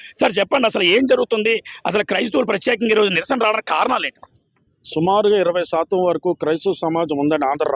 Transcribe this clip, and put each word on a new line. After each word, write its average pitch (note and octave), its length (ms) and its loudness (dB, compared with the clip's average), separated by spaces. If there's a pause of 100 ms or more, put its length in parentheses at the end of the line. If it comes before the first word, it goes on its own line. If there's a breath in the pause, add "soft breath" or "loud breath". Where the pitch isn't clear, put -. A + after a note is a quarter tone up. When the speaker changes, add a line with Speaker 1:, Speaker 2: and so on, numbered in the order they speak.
(200 loud breath)
Speaker 1:
సార్, G#3+ 180 0
చెప్పండి, A#3 280 0
అసలు G#3 160 0
ఏం G#3 240 4
జరుగుతుంది? A3+ 560 0 (240 loud breath)
అసలు G3+ 160 0
క్రైస్తవులు G#3+ 440 -2
ప్రత్యేకంగా A3+ 440 -2
ఈరోజు G#3 200 2
నిరసన F#3 280 -2
రావడానికి A3 280 0
కారణాలు F#3+ 400 -2
ఏంటి? - 320 -14 (460)
Speaker 2:
సుమారుగా G3+ 560 2
ఇరవై F3 240 0
శాతం F3 400 -2
వరకు F3 280 0
క్రైస్తవ D#3+ 400 -2
సమాజం D#3+ 460 -2
ఉందండి D3 280 0
ఆంధ్ర D3 300 -2